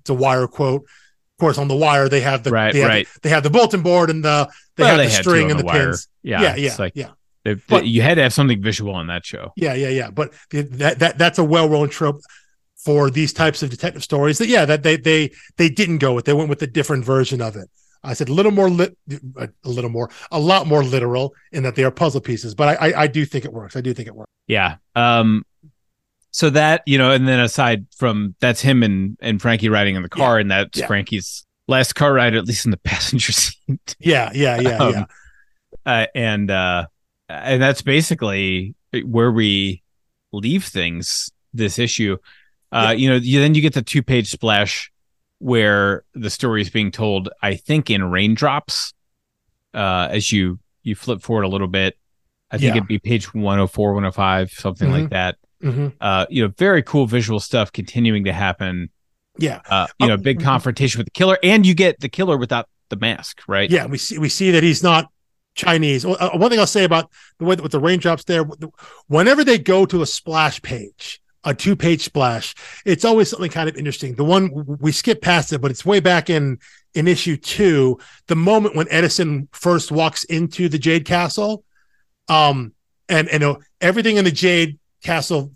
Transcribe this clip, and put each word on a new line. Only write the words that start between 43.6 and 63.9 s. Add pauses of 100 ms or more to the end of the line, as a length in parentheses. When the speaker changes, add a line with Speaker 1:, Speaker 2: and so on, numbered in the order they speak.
Speaker 2:
get
the
two-page
splash (480)
where (100)
the
story
is
being
told, (120)
I
think,
in
raindrops. (800)
Uh,
as
you, (240)
you
flip
forward
a
little
bit, (540)
I
think
Speaker 1:
Yeah.
Speaker 2:
it'd
be
page
one
oh
four,
one
oh
five,
something
like
Speaker 1:
Mm-hmm.
Speaker 2:
that. (280)
Speaker 1:
Mm-hmm. (120)
Speaker 2:
Uh,
you
know,
very
cool
visual
stuff
continuing
to
happen. (480)
Speaker 1:
Yeah.
Speaker 2:
Uh, (120)
you
Speaker 1:
Oh,
Speaker 2:
know,
big
Speaker 1:
mm-hmm.
Speaker 2:
confrontation
with
the
killer,
and
you
get
the
killer
without (200)
the
mask,
right?
Speaker 1:
Yeah,
we